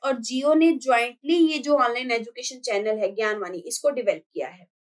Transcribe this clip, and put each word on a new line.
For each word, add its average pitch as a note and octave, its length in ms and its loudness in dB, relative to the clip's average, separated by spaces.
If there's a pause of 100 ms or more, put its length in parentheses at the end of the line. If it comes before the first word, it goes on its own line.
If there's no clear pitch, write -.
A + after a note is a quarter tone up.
और C4+ 160 -2
जियो C4 360 0
ने E4 180 6
jointly B3+ 640 0
ये D#4 220 4
जो C#4+ 180 2
online B3 340 0
education A#3 500 -6
channel G#3+ 380 -2
है G3+ 160 0
ज्ञानवाणी, G#3 440 -2
इसको D#3+ 320 -2
develop G3+ 340 -2
किया C#3 240 -8
है। - 180 -20 (200)